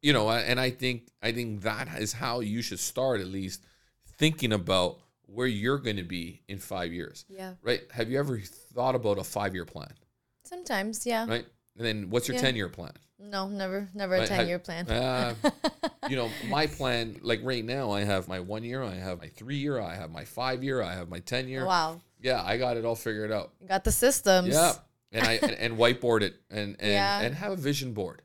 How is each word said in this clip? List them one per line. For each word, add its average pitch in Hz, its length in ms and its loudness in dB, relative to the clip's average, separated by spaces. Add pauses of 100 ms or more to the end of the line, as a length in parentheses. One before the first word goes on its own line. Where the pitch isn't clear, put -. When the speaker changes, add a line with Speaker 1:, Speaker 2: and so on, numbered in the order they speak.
Speaker 1:
you 147 100 6
know, 110 160 6
I, 117 140 4
and 123 180 2
I 127 120 2
think, 123 360 -2 (140)
I 113 100 0
think 113 300 -4
that 110 260 -2 (140)
is 107 100 -2
how 123 300 -2
you 110 220 0
should 92 160 -6
start, 123 420 0
at 90 60 -6
least 92 360 -6 (540)
thinking 151 340 4
about 90 480 2 (280)
where 117 200 -2
you're 120 300 0
gonna 107 260 -2
be 85 440 -8
in 98 100 -8
five 90 340 -6
years. 85 380 -10
Speaker 2:
Yeah. 190 320 -12
Speaker 1:
Right? 117 200 0 (100)
Have 117 180 -2
you 131 100 0
ever 139 200 -2
thought 120 560 -2
about 104 240 2
a 95 40 -4
five-year 95 420 -2
plan? - 280 -14 (500)
Speaker 2:
Sometimes, 226 640 -6
yeah. 233 220 0
Speaker 1:
Right? 117 180 -2 (320)
And 117 80 -4
then 107 240 -2
what's 120 180 2
your 127 80 0
Speaker 2:
Yeah. - 60 0
Speaker 1:
ten-year 117 280 0
plan? - 220 -12 (280)
Speaker 2:
No, 202 280 -4
never, 196 460 -4
never 190 220 0
a 180 60 6
Speaker 1:
Right, - 80 2
ha-, 202 80 0
Speaker 2:
ten-year 175 220 0
plan. 175 300 -6
Speaker 1:
uh, 123 460 0 (340)
Speaker 2:
<laughs> - 400 -8
Speaker 1:
you 269 60 -2
know, 117 140 -2 (200)
my 151 160 2
plan, 123 560 -2
like, 113 220 0
right 123 200 -2
now, 123 280 -2
I 101 120 2
have 95 240 2
my 92 120 -4
one-year, 113 420 -6
I 101 140 -4
have 90 240 -6
my 82 80 -14
three-year, 139 520 -4
I 87 160 -4
have 90 140 -8
my 80 160 -10
five-year, 127 560 -2
I 90 140 -2
have 87 140 -8
my 87 100 -8
ten-year. 131 460 -2
Speaker 2:
Wow. 170 360 2 (200)
Speaker 1:
Yeah, 123 220 2
I 101 140 2
got 123 200 2
it 113 80 -2
all 117 100 2
figured 107 360 -4
out. 104 200 -4 (100)
Speaker 2:
You 185 60 -20
got 190 160 0
the 220 80 2
systems. 190 640 6
Speaker 1:
Yeah. 160 180 8 (380)
And 113 160 2
I, 110 60 4
and, 269 180 2
and 113 260 -2
whiteboard 120 440 6
it 92 140 0 (140)
and, 101 300 -6
and, 104 120 2
Speaker 2:
Yeah. 101 300 4
Speaker 1:
and 123 140 0
have 202 160 -4
a 190 60 -2
vision 135 360 -2
board. 98 320 -4